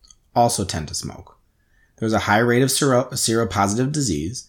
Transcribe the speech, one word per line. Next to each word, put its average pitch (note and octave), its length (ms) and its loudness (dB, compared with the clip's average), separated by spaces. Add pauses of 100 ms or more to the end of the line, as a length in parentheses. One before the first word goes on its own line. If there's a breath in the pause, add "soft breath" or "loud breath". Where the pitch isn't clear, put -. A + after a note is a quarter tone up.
(360)
also A#2 280 2
tend D#2 220 -6
to - 80 -10
smoke. - 420 -12 (600)
There A2+ 100 -4
was A2 60 0
a G#2+ 80 2
high G#2 180 2
rate A#2+ 240 4
of C3+ 80 2
sero-, C3 400 2
seropositive A2+ 800 0
disease. A2 580 -4